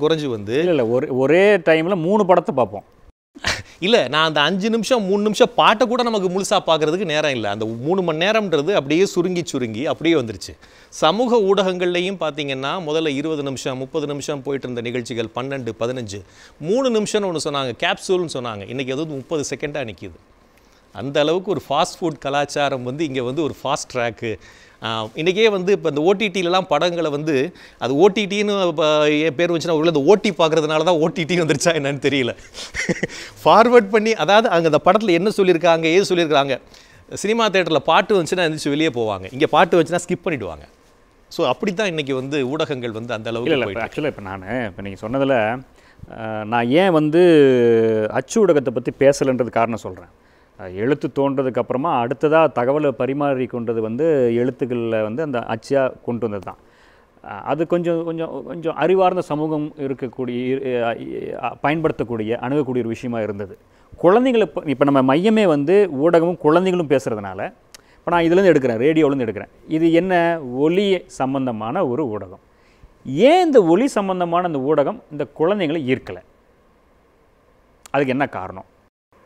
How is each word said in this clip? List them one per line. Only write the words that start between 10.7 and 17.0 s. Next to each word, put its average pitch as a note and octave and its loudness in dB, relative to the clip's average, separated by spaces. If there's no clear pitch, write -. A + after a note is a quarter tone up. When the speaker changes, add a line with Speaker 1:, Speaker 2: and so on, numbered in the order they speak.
Speaker 1:
சமூக A3 0
ஊடகங்கள்லையும் F#3 0
பாத்தீங்கன்னா, C#3+ -4
முதல்ல D#3 -2
இருபது D3 -2
நிமிஷம், C3+ -6
முப்பது C#3+ -6
நிமிஷம் C#3+ -8
போயிட்டு C#3 -6
இருந்த A#2+ -6
நிகழ்ச்சிகள் A#2 -6
பன்னெண்டு, C3 -6
பதினஞ்சு, A2+ -6
மூணு A#3+ 0
நிமிஷம்னு G#3+ 0